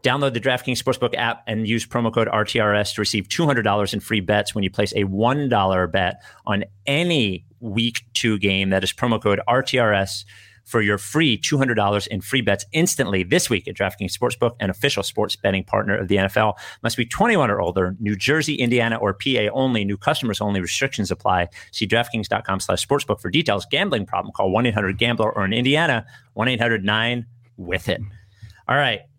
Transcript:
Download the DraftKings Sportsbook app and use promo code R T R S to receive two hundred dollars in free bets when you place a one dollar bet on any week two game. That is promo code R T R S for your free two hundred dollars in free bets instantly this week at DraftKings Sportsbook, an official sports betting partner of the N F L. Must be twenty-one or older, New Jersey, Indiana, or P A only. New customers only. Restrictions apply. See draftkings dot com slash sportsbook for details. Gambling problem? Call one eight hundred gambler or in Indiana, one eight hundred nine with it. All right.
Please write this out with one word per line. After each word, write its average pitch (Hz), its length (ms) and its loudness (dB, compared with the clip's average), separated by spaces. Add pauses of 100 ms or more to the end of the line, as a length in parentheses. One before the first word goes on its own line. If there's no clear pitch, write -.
Download 135 320 2
the 117 60 -2
DraftKings 127 420 0
Sportsbook 127 340 0
app 117 300 -2
and 110 200 -2
use 113 200 -2
promo 117 260 -2
code 113 160 2
R 107 160 0
T - 140 -2
R 104 160 4
S 104 200 0
to 107 60 -4
receive 101 280 -2
two 170 180 0
hundred 127 160 2
dollars 104 320 0
in 104 60 -4
free 107 200 -2
bets 104 340 0
when 107 80 -2
you 95 80 0
place 104 240 -2
a 104 100 2
one 117 440 0
dollar 95 380 2
bet 90 360 -2 (220)
on 101 200 0 (220)
any 139 600 0 (140)
week 113 420 -2 (100)
two 110 260 0
game. 95 300 2
That 95 160 2
is - 80 -2
promo 117 300 0
code 101 260 2
R 127 140 2
T 131 160 -2
R 110 160 4
S 98 320 -2 (380)
for 202 180 0
your 202 160 2
free 151 400 0
two - 180 -2
hundred 127 200 2
dollars 104 320 2
in 101 120 -4
free 131 220 -2
bets 101 300 0
instantly 107 500 0
this 98 260 0
week - 200 0
at 95 60 -10
DraftKings 95 380 -4
Sportsbook, 120 480 -2
an 98 80 0
official 139 340 -2
sports - 320 -4
betting 95 300 0
partner 104 320 0
of 98 120 -4
the 98 100 2
N 95 80 2
F 98 100 -2
L. 110 220 2 (240)
Must 117 160 -2
be 117 80 0
twenty-one 180 440 2
or 98 120 0
older, 90 380 0
New 104 160 -2
Jersey, 147 400 0
Indiana, 117 400 2
or 104 180 0
P 131 240 -2
A 104 120 0
only. 123 320 0
New 101 140 -2
customers 120 460 -2
only. 101 180 0
Restrictions 101 500 -4
apply. 90 380 0 (240)
See - 140 -4
draftkings 110 420 -2
dot 104 160 -2
com 95 160 -2
slash - 260 -2
sportsbook - 360 0
for 101 80 -6
details. 110 400 0
Gambling 143 340 0
problem? 95 280 -4
Call 98 180 -2
one 113 160 2
eight 110 80 0
hundred 98 240 0
gambler 113 360 2
or 101 120 0
in 95 80 0
Indiana, 135 500 2 (300)
one 110 140 0
eight 123 120 0
hundred 117 240 0
nine 117 400 0 (320)
with 90 320 -4
it. - 140 -2 (680)
All 127 60 4
right. 131 240 2 (180)